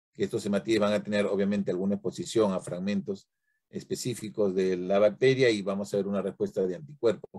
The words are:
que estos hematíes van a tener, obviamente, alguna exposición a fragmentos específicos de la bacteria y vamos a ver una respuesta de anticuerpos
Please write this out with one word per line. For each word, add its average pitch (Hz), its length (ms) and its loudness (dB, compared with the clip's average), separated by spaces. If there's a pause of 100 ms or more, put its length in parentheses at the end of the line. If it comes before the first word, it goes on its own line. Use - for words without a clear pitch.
(140)
que 104 100 -4
estos 101 220 -4
hematíes 101 340 0
van 104 140 4
a 101 100 0
tener, 104 220 0
obviamente, 101 460 0
alguna 98 240 0
exposición 98 580 0
a 90 60 -2
fragmentos 98 680 -6 (420)
específicos 107 840 -4
de 92 220 2
la 92 220 0
bacteria 127 520 4
y 104 100 -2
vamos 98 320 -4
a 101 40 0
ver 95 100 0
una 98 140 -2
respuesta 98 440 -2
de 92 100 -2
anticuerpos 90 640 -2